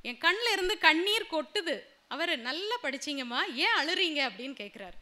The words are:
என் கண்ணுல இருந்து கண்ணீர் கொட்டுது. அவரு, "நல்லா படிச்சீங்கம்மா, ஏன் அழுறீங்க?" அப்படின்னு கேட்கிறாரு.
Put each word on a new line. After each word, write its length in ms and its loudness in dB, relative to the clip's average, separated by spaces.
என் 160 -10
கண்ணுல 340 2
இருந்து 260 2
கண்ணீர் 540 4
கொட்டுது. 480 -2
அவரு, 300 -2
"நல்லா 460 -4
படிச்சீங்கம்மா, 720 -2
ஏன் 260 2
அழுறீங்க?" 380 0
அப்படின்னு 360 -4
கேட்கிறாரு. 480 -14